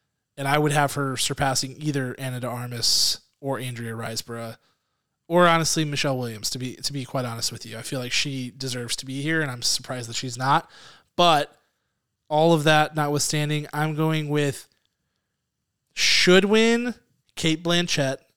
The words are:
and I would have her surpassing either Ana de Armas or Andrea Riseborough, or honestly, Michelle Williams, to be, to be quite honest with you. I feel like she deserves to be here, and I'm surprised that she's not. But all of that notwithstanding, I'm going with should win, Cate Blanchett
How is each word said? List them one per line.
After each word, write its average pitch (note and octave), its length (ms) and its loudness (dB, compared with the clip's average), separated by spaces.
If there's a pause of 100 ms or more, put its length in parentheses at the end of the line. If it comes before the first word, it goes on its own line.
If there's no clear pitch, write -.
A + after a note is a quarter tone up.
(360)
and C#3 120 -6
I C#3+ 100 4
would D3+ 140 2
have D3 220 2
her C3+ 220 -4
surpassing C3 600 -2
either C#3 400 -4
Ana B2+ 220 -8
de B2 80 -6
Armas A#2+ 720 -2 (200)
or C3+ 180 -4
Andrea A#2 360 -8
Riseborough, A2+ 640 -8 (720)
or F3 180 6
honestly, E3 380 4
Michelle C#3+ 340 -2
Williams, A2+ 320 -6
to - 80 -8
be, B2 180 -8
to - 160 -8
be C#3 120 -8
quite B2+ 200 -6
honest A#2 280 -6
with A2+ 140 -14
you. A2 120 -12
I A#2 40 -12
feel C3+ 180 -8
like B2 120 -8
she C3 440 -4
deserves B2 400 -6
to - 100 -10
be C3+ 160 -8
here, D#3+ 180 0
and D3 100 -4
I'm B2 120 -10
surprised B2+ 460 -4
that A#2 80 -8
she's B2 200 -8
not. C3+ 340 2 (460)
But D#3+ 380 4 (720)
all D#3 240 4
of D3+ 120 4
that D3+ 300 4
notwithstanding, D3 800 -2
I'm D3+ 220 -2
going D#3 340 0
with D3 400 -2 (1300)
should - 500 6
win, A3+ 500 4 (420)
Cate D#3+ 260 0
Blanchett E3+ 560 0 (180)